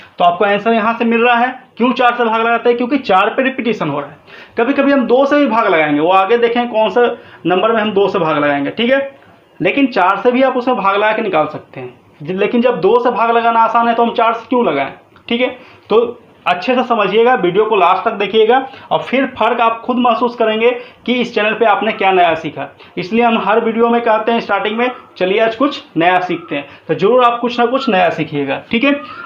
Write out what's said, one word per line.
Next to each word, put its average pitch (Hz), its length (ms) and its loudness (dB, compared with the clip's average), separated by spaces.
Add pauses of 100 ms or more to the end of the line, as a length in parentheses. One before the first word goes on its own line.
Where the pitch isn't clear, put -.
(200)
तो 180 60 4
आपको 175 200 0
answer 202 280 0
यहाँ 226 200 0
से 226 120 -2
मिल 226 180 2
रहा 240 120 4
है। 247 280 -2 (140)
क्यों 240 160 2
चार 240 220 2
से 240 100 0
भाग 226 160 0
लगाते 233 280 0
हैं? 240 80 2
क्योंकि 247 200 -2
चार 202 320 2
पे 269 140 0
repetition 233 460 -4
हो 143 100 -4
रहा 143 100 -10
है। - 80 -20 (400)
कभी 233 160 0
कभी 277 180 2
हम 269 140 2
दो 247 200 4
से 294 140 2
भी 285 80 4
भाग 226 200 0
लगाएंगे, 156 320 2
वो 165 120 2
आगे 190 260 4
देखें 233 320 0
कौन 220 200 0
सा 240 160 2 (400)
नंबर 190 260 0
में 226 100 0
हम 214 100 -2
दो 196 160 2
से 196 120 -2
भाग 160 180 0
लगाएंगे, 143 340 -2
ठीक 233 200 -2
है, 277 240 -2 (460)
लेकिन 277 260 2
चार 196 300 0
से 220 140 0
भी 247 100 0
आप 254 160 2
उसमें 247 200 -2
भाग 196 180 0
लगा 214 160 0
के 220 100 -2
निकाल 160 260 0
सकते - 320 -14
हैं। 123 220 -16 (220)
ज-, 147 80 -8
लेकिन 208 300 0
जब 240 180 0
दो 196 200 4
से 240 120 0
भाग 233 200 0
लगाना 233 280 2
आसान 233 280 2
है 233 60 2
तो 233 100 0
हम 226 100 0
चार 226 200 2
से 226 160 -10
क्यों 247 160 0
लगाएं, 139 280 -2 (360)
ठीक 240 120 -2
है। 254 60 0 (420)
तो 220 300 0 (280)
अच्छे 180 280 0
से 254 80 0
समझिएगा, 226 500 2
वीडियो 190 320 0
को 220 100 0
लास्ट 185 300 2
तक 226 60 -2
देखिएगा 220 580 2 (220)
और 160 100 0
फिर 262 240 -2
फ़र्क 240 360 -2
आप 226 200 0
खुद 247 160 -4
महसूस 240 380 0
करेंगे 220 360 0 (340)
कि 233 80 0
इस 247 220 -2
चैनल 214 180 0
पे 220 120 0
आपने 208 260 0
क्या 196 200 0
नया 175 240 4
सीखा। 143 320 -8 (300)
इसलिए 185 260 0
हम 226 140 2
हर 208 280 0
वीडियो 226 240 0
में 233 120 0
कहते 220 300 0
हैं 233 80 0
स्टार्टिंग 208 380 -2
में, 247 140 -2 (260)
"चलिए 190 220 0
आज 226 160 0
कुछ - 280 -2 (140)
नया 180 220 2
सीखते 180 360 -6
हैं", 143 120 -8 (200)
तो 170 60 -2
ज़रूर 220 300 2
आप 240 160 2
कुछ 240 200 -4
ना 240 60 2
कुछ 262 240 -2
नया 185 200 2
सीखिएगा, 143 520 -4 (100)
ठीक 233 120 0
है। 285 180 0 (240)